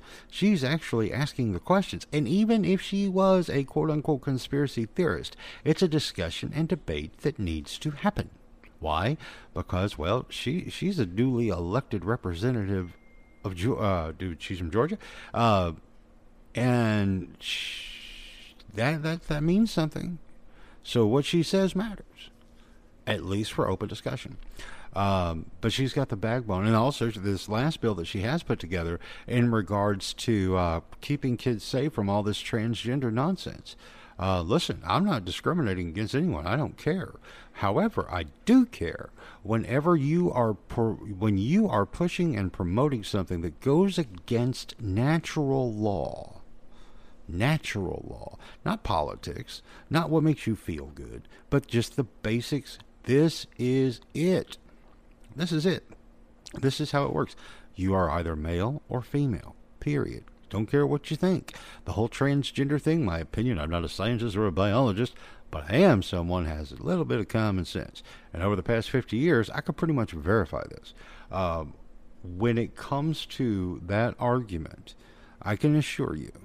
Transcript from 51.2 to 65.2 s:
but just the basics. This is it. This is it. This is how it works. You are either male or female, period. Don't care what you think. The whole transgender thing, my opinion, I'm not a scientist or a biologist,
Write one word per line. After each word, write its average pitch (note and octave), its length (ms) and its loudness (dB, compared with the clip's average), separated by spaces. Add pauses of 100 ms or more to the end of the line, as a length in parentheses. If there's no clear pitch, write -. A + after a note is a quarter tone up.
but C#3 160 2
just - 300 0
the C3+ 80 0
basics. A#2+ 760 -4 (240)
This D3 460 4 (100)
is B2+ 420 2 (140)
it. F3 440 0 (800)
This E3 140 -2
is D#3 160 2
it. F3 160 2 (800)
This C3+ 200 2
is D3 120 -2
how C#3 140 2
it - 60 -2
works. - 220 -2 (400)
You F#2+ 200 2
are F#2 140 4
either E2 280 0
male F2 520 -2
or B2+ 140 -2
female, C3+ 540 -2 (240)
period. D3 420 -2 (260)
Don't G#2+ 180 -2
care C#3+ 200 4
what C#3+ 240 -2
you D#3+ 60 0
think. - 400 0 (280)
The - 80 -6
whole A2+ 160 2
transgender C#3 720 2
thing, D#3+ 240 2
my E2+ 140 0
opinion, A2 400 0
I'm D2+ 120 -2
not E2+ 120 0
a E2 60 -2
scientist A2 480 -2
or G#2+ 100 4
a F#2+ 60 2
biologist, G#2 600 2 (360)